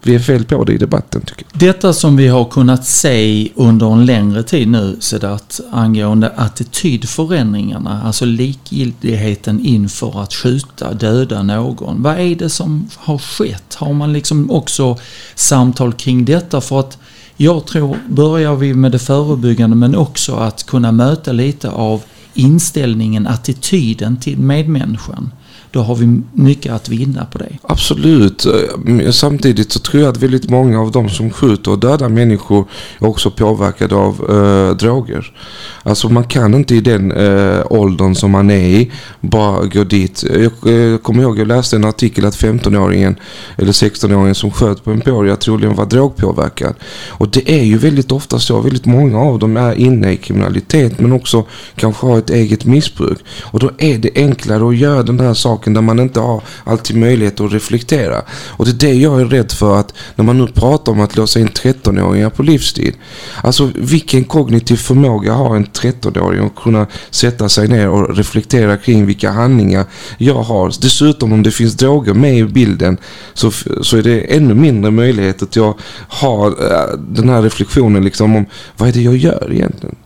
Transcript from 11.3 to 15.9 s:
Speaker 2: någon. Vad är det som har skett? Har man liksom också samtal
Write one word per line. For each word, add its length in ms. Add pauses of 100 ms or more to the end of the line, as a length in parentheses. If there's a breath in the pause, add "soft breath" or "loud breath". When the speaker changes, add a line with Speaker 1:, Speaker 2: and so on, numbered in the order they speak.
Speaker 2:
någon. 600
Vad 160
är 160
det 140
som 460
har 220
skett? 560
Har 200
man 200
liksom 380
också 460 (380 loud breath)
samtal 580